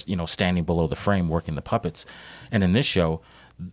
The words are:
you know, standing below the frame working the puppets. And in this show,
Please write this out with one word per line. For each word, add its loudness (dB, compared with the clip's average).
you -4
know, -2
standing 2
below 2
the -6
frame 0
working -2
the -6
puppets. -4
And 2
in 4
this 4
show, 2